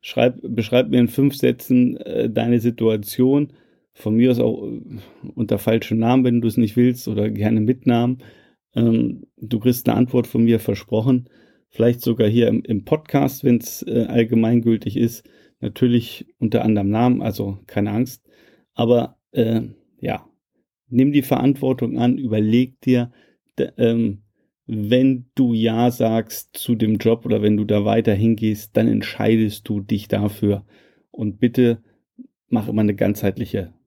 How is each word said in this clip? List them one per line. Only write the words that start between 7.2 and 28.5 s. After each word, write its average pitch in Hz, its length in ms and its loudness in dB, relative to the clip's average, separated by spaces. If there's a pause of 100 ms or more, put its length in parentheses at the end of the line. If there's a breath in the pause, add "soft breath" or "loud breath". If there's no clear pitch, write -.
gerne 107 300 0
mit 123 260 0
Namen. 120 320 2 (560 soft breath)
Ähm, 117 520 0 (100)
du 110 240 -6
kriegst 123 280 0
eine 117 80 2
Antwort 123 300 0
von 117 180 0
mir, 113 140 4
versprochen. 117 720 -2 (400 soft breath)
Vielleicht 123 320 0
sogar 113 280 0
hier 113 200 4
im, 110 160 0
im 107 200 -4
Podcast, 143 600 -2
wenn's, - 380 0
äh, 117 260 -2
allgemeingültig 113 880 2
ist. 117 320 -2 (320 soft breath)
Natürlich 120 680 -2 (120)
unter 113 260 -2
anderem 104 260 0
Namen, 120 320 2
also 101 440 -6
keine 104 260 -4
Angst. 120 320 -4 (500 soft breath)
Aber, 120 440 0 (120)
äh, 113 320 0 (380)
ja, - 280 -6 (600)
nimm 131 240 2
die 143 100 2
Verantwortung 127 760 0
an, 123 200 0
überleg 113 640 0
dir, 123 320 0 (460 soft breath)
d-, - 180 -2
ähm, 113 460 0 (440)
wenn 123 680 0
du 123 200 2
Ja 113 360 2
sagst 113 680 -4
zu - 180 -2
dem 110 220 0
Job 113 300 0
oder 107 160 0
wenn 107 140 2
du 104 80 0
da 104 200 0
weiter 110 300 2
hingehst, 110 640 -2